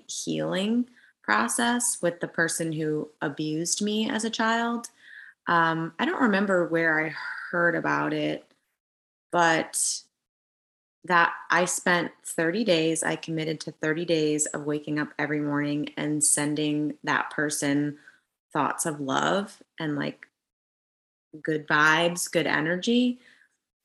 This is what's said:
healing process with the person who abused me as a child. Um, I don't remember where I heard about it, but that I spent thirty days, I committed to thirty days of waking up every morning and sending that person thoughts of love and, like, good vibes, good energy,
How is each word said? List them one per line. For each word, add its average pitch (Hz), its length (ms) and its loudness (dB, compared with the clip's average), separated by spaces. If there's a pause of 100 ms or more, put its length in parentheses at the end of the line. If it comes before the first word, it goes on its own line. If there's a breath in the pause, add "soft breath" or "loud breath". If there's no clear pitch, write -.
healing 180 800 -2 (340 soft breath)
process 240 800 0
with 170 160 0
the - 80 -6
person 165 460 -2
who 156 360 -2 (140)
abused 156 600 -2
me 214 280 0
as 220 140 -2
a 226 60 -4
child. 233 580 -2 (580 loud breath)
Um, 165 540 2
I 240 60 0
don't 339 160 0
remember 196 440 4
where 165 400 2
I 156 80 -6 (380 loud breath)
heard 170 240 2
about 151 360 0
it, 151 320 -4 (840)
but - 720 2 (1040)
that 170 280 4 (200)
I 175 140 4
spent 175 440 0 (140)
thirty 175 400 0
days, 160 400 2
I 160 100 0
committed 160 460 -4
to - 100 -10
thirty 156 340 -2
days 151 420 2
of 151 180 -8
waking 147 340 -2
up 147 120 -2 (100)
every 147 180 0
morning 147 580 -2
and 151 260 -2
sending 151 720 0 (100)
that 147 260 0
person 147 680 -2 (540 soft breath)
thoughts - 340 -2
of 151 140 -4
love 151 640 -2 (160)
and, 156 160 -4
like, 143 320 -6 (1160)
good 151 260 -4
vibes, 160 600 4
good 160 200 0
energy, 233 720 0 (640 soft breath)